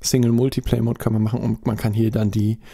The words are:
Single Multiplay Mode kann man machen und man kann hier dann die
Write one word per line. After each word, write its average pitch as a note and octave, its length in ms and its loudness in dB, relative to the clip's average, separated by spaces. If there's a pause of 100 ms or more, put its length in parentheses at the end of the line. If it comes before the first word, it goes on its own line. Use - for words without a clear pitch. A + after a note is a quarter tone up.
Single A#2+ 300 2
Multiplay A#2+ 480 0
Mode A#2 200 -2
kann A2 120 -2
man A2 120 2
machen A2 180 0
und A2+ 240 -4
man A2+ 100 0
kann G#2+ 160 -2
hier A2 200 0
dann G#2+ 200 0
die G#2+ 280 0 (140)